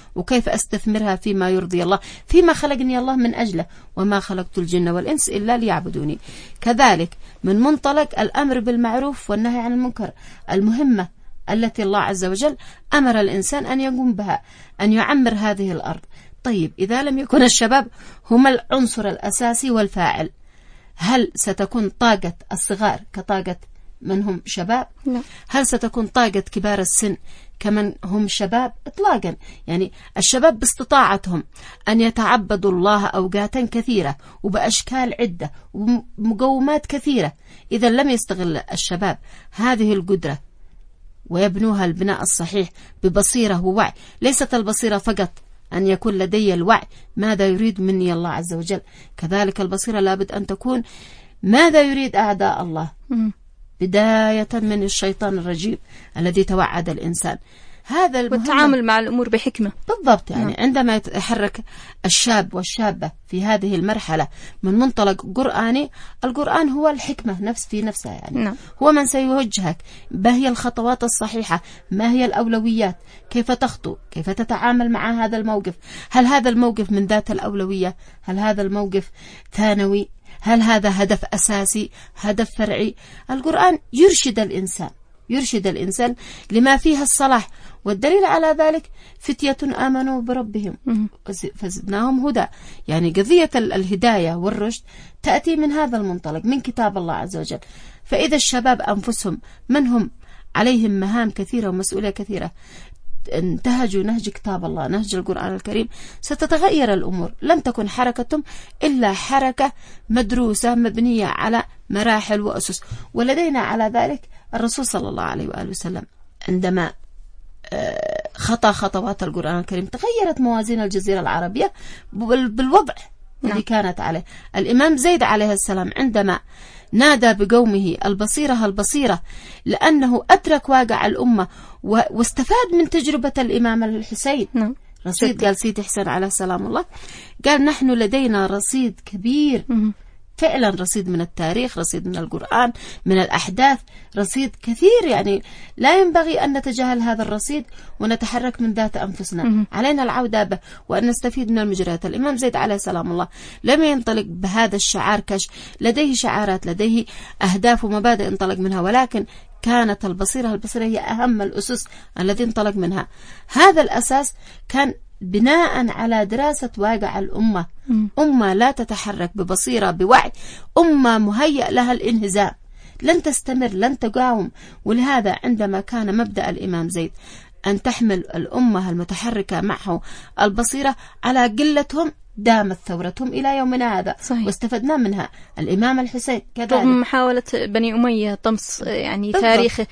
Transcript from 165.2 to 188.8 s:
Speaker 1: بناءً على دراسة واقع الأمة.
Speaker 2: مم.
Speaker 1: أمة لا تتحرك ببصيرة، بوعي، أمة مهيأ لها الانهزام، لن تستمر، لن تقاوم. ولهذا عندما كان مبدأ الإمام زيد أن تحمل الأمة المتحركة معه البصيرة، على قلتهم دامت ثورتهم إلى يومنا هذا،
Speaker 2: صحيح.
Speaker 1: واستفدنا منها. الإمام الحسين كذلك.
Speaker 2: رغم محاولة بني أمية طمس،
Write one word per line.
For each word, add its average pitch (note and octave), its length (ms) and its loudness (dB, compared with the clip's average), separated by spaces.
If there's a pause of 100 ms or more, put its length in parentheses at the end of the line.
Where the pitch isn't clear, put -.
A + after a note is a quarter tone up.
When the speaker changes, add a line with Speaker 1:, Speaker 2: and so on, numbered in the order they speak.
Speaker 1:
بناءً A#3+ 680 2
على A3 360 0
دراسة C4 520 -2
واقع G3 420 -2
الأمة. G3 460 0 (220)
Speaker 2:
مم. G#3+ 220 2 (100)
Speaker 1:
أمة B3+ 340 4
لا A#3 180 4
تتحرك G#3 640 -4
ببصيرة، F#3+ 560 0
بوعي، F#3 400 4 (460)
أمة C#4 400 6
مهيأ B3 540 2
لها B3 200 2
الانهزام، G#3 600 0 (500)
لن D#4+ 200 4
تستمر، B3+ 460 -2
لن A3+ 320 0
تقاوم. A#3+ 520 0 (340)
ولهذا A#3+ 580 2
عندما G#3 380 0
كان A3 360 -2
مبدأ G#3 320 -2
الإمام E3+ 400 -4
زيد E3+ 220 -4 (560)
أن G3 140 0
تحمل A3 380 0
الأمة F#3+ 720 0
المتحركة F3+ 720 -4
معه F3+ 400 -4 (400)
البصيرة، A#3 540 0 (280)
على B3+ 240 4
قلتهم D4 640 0 (280)
دامت G#3 460 2
ثورتهم F3+ 420 -6
إلى C4+ 300 0
يومنا B3+ 420 0
هذا، F3+ 220 -4
Speaker 2:
صحيح. A#3 240 -2
Speaker 1:
واستفدنا A#3 520 -2
منها. G3+ 320 0 (300)
الإمام A3 400 2
الحسين B3 420 -4 (140)
كذلك. A#3 180 -4
Speaker 2:
رغم B3+ 280 4
محاولة B3+ 420 0 (100)
بني A3+ 400 0
أمية A3 420 2
طمس، - 460 -4